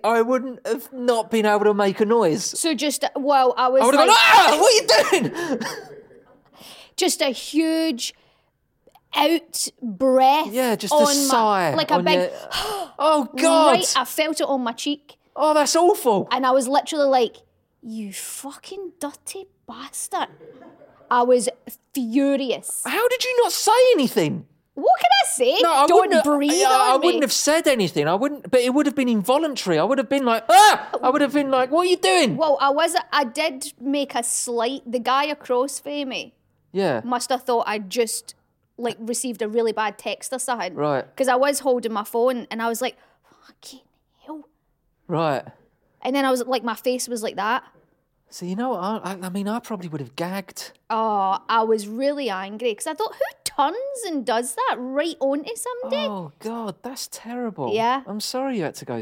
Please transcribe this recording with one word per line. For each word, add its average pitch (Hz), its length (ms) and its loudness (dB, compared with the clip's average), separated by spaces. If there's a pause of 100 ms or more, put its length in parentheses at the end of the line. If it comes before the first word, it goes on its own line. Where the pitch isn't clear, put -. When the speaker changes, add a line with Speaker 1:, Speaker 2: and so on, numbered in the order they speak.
Speaker 1:
I 226 200 2
wouldn't 247 440 -4
have 233 260 -6
not 240 380 -2
been 220 160 2
able 208 180 2
to 208 100 4
make 202 260 0
a 208 60 2
noise. 202 380 2 (140)
Speaker 2:
So 320 160 -2
just, 285 300 -4 (120)
well, 262 400 2
I 254 120 2
was 262 140 4
Speaker 1:
I - 20 4
would've 285 160 4
Speaker 2:
like, - 80 6
Speaker 1:
gone, 453 100 8
"Ah, 440 420 6
what 453 520 4
are 381 60 6
you 202 120 0
doing?" 311 300 -4
<laughs> - 1400 -18
Speaker 2:
Just 349 240 0
a 302 100 0
huge 320 840 -2 (1000)
out 320 520 0 (140)
breath 262 680 2
Speaker 1:
Yeah, 247 240 0
just 208 160 -4
a 302 40 4
Speaker 2:
on 294 100 6
my, 285 60 2
Speaker 1:
sigh 220 600 2
Speaker 2:
like 302 160 -2
a - 40 2
Speaker 1:
on 254 100 2
Speaker 2:
big, 185 140 4
<gasps> - 20 0
Speaker 1:
your... 180 100 -2 (680)
oh, 302 380 2
God. 320 360 6
Speaker 2:
Right, - 240 2
I 262 80 0
felt 311 360 -4
it 302 60 -2
on 269 160 -2
my 233 100 -4
cheek. - 440 -8 (200)
Speaker 1:
Oh, 302 180 2
that's 294 220 2
awful. 320 540 2
Speaker 2:
And 262 160 0
I 254 60 4
was 262 160 4
literally 285 400 0
like, 254 280 2 (460)
"You 220 300 -12
fucking - 880 -14
dirty 381 460 -12 (200)
bastard." 269 640 -8 (840)
I 247 120 4
was 247 260 4 (440)
furious. 262 960 -2
Speaker 1:
How 403 220 0
did 494 160 -2
you 508 180 -4
not 359 100 0
say - 200 2 (200)
anything? 190 540 0 (280)
Speaker 2:
What 480 240 2
can 698 120 4 (120)
I - 60 0
say? 262 340 0
Speaker 1:
No, 330 100 4
I 277 140 4
Speaker 2:
Don't 349 140 6
Speaker 1:
wouldn't 370 140 2
have, 311 100 4
Speaker 2:
breathe 294 280 2
Speaker 1:
yeah, 392 140 2
Speaker 2:
on 262 280 4
Speaker 1:
I 269 40 4
Speaker 2:
me. 311 80 0
Speaker 1:
wouldn't 330 160 2
have 240 100 0
said 311 360 0
anything. 165 400 0
I 170 80 2
wouldn't, 277 340 -4
but 254 100 4
it 247 140 2
would 294 120 2
have 269 100 -4
been 254 120 0
involuntary. 233 680 0
I 160 60 2
would 254 140 0
have 233 100 -2
been 277 160 0
like, 226 240 0
"Ah!" 392 420 6 (120)
I 254 80 2
would 294 100 2
have 277 120 0
been 277 180 0
like, 254 200 0
"What 330 120 2
are 359 80 2
you 359 60 2
doing?" 349 400 2
Speaker 2:
Well, 302 240 2
I 277 100 2
was, 320 240 0 (180)
I 294 120 2
did 277 560 -6
make 277 360 -4
a 240 80 -4
slight, 240 640 -4
the 240 120 -4
guy 262 280 0
across 269 520 -4
from 285 300 -8
me 185 260 -10 (380)
Speaker 1:
Yeah. 160 320 -2
Speaker 2:
must 240 260 -4
have 254 140 -4
thought 233 240 -2
I 214 100 -4
just, 214 560 -6 (420)
like, 240 220 -6
received 226 440 -8
a 214 60 -4
really 233 240 0
bad 214 240 -4
text - 360 -10
or 254 80 -6
something. 185 340 -6
Speaker 1:
Right. 143 300 -2 (120)
Speaker 2:
'Cause 262 120 -2
I 254 80 4
was 277 240 0
holding 240 320 -2
my 208 100 -6
phone 240 480 -4
and 226 100 -8
I 233 80 -4
was 233 140 -6
like, 247 140 -6 (500)
"Fucking - 360 -20 (440)
hell." 302 220 -14 (580)
Speaker 1:
Right. 156 380 -2 (580)
Speaker 2:
And 262 140 -2
then 277 80 0
I 262 80 0
was, 247 140 -2
like, 254 180 -4
my 226 100 -4
face 254 320 -4
was 233 160 -8
like 202 140 -8
that. 220 260 -4 (680)
Speaker 1:
So, - 140 -14
you 185 120 -6
know 247 140 -4
what? 190 100 -6
I, 196 320 -6
I, 185 140 -12
I - 20 -8
mean, 196 180 -6
I 226 140 -6
probably 190 280 -10
would 151 120 -10
have 127 160 -16
gagged. 185 560 -10 (180)
Speaker 2:
Oh, 208 480 0 (100)
I 226 140 2
was 220 240 0
really 269 420 -4
angry 202 460 -6
'cause 262 140 -10
I 311 60 -6
thought, 427 200 -6
"Who - 100 -4 (200)
turns 302 320 -2 (320)
and 277 180 -6
does 247 300 -2
that 508 200 0
right 269 440 -4
onto 294 340 -2
somebody?" 508 540 -6
Speaker 1:
Oh, 151 320 -10
God, 226 420 -8
that's 254 300 -12
terrible. 220 600 -8
Speaker 2:
Yeah. 240 360 0
Speaker 1:
I'm 208 100 -8
sorry 254 380 -6
you 175 80 -2
had 135 120 -6
to - 80 -16
go 127 180 -8